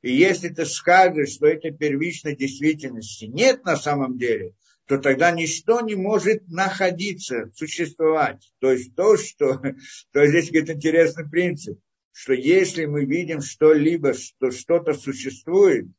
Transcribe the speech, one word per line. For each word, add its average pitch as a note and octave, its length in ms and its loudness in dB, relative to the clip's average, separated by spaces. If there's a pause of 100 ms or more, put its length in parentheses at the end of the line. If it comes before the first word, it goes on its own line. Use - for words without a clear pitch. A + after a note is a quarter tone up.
И B2+ 120 -4
если F3 360 2
ты D#3 160 -6
скажешь, F3 640 2
что D3 160 0
этой D#3 240 0
первичной D3+ 640 -4
действительности C3 880 -6
нет E3 400 0
на D#3+ 120 0
самом C3+ 400 -4
деле, A2 360 -4 (320)
то C#3 120 0
тогда C#3+ 340 2
ничто E3 480 -2
не A3 160 -6
может G3 540 -2
находиться, F3+ 1040 -4
существовать. D#3 1040 -2
То C3 140 4
есть B2 220 -4
то, G3+ 220 4
что, - 420 -2 (260)
<laughs> - 260 -20
то C#3+ 100 2
есть D3 100 6
здесь, E3 200 0
говорит, D#3 180 0
интересный D#3 580 2
принцип, - 520 -4 (320)
что - 220 -4
если D#3+ 520 2
мы D3 200 -2
видим D#3 360 -4
что-либо, D#3 720 2
что - 380 -6
что-то E3 420 -2
существует C3+ 960 0 (120)